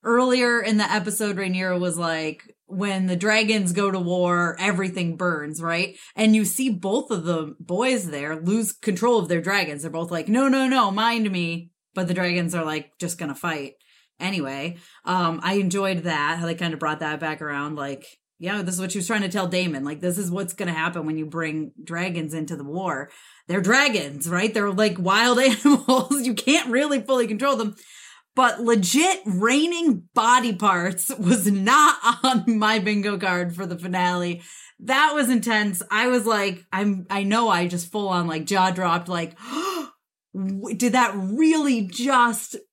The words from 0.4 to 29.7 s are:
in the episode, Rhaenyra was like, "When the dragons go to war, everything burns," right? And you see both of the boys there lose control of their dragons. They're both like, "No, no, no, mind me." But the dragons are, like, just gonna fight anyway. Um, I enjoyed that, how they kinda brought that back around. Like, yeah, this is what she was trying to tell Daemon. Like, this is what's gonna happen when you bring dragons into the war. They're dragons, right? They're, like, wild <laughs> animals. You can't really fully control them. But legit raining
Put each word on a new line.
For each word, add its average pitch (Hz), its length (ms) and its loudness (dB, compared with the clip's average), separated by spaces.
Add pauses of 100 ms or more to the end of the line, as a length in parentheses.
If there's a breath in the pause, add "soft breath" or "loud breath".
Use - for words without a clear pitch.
in 208 160 2
the 214 140 2
episode, 208 460 -2
Rhaenyra 185 420 -2
was 175 180 -2
like, 160 580 -4 (100)
"When 190 420 -2
the 180 80 0
dragons 214 560 2
go 196 200 0
to 190 80 -2
war, 175 600 2
everything 180 580 -2
burns," 160 440 -4
right? 170 340 -4 (200 loud breath)
And 220 200 6
you 214 100 2
see 262 240 -2
both 196 420 -2
of 180 140 -4
the 160 340 -4
boys 208 500 -2
there 147 320 -6
lose 208 300 0
control 220 480 0
of 175 80 -4
their 170 140 0
dragons. 170 420 -2
They're 160 80 -8
both 165 200 -6
like, 165 160 -4
"No, 254 200 2
no, 262 200 2
no, 247 240 2
mind 220 400 0
me." 170 400 -4 (220)
But 185 140 -2
the 180 60 0
dragons 175 420 0
are, 165 100 -2
like, 156 340 -6
just 170 180 -6
gonna 147 180 -8
fight 139 380 -6 (460 soft breath)
anyway. 165 580 -6 (280 loud breath)
Um, 175 380 0
I 185 120 0
enjoyed 190 480 0
that, 160 360 -2
how 170 60 -4
they 170 100 -2
kinda 170 220 -4
brought 156 240 -2
that 151 180 -4
back 156 220 -6
around. 147 340 -6
Like, 139 300 -8 (340)
yeah, 196 220 -4
this 180 140 -4
is 180 60 -4
what 185 100 -6
she 202 80 -4
was 175 80 -6
trying 214 160 0
to 190 60 -2
tell 190 180 -2
Daemon. 170 360 -2
Like, 147 160 -8
this 180 200 -2
is 185 100 -4
what's 185 240 -4
gonna 175 200 -4
happen 165 340 -4
when 156 100 -4
you 156 80 -4
bring 156 460 -6 (120)
dragons 165 520 -6
into 156 200 -6
the 143 80 -10
war. 147 460 -6 (380 loud breath)
They're 185 140 0
dragons, 175 680 0
right? 190 240 0
They're, 202 180 0
like, 196 280 2
wild 220 400 4
<laughs> - 0 -
animals. 262 880 4
You 233 80 -2
can't 262 340 2
really 277 320 2
fully 254 240 2
control 226 300 0
them. 214 200 -4 (600 loud breath)
But 247 260 2
legit 240 640 4
raining 262 800 2 (100)